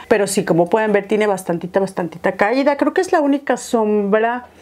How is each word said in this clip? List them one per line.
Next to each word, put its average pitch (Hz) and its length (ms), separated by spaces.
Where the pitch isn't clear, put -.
Pero 202 200
sí, 190 180
como 175 240
pueden 220 220
ver, 202 160
tiene 214 180
bastantita, 185 540
bastantita 190 540
caída. 269 440
Creo 294 160
que 370 80
es 370 100
la 339 100
única 277 360
sombra 214 880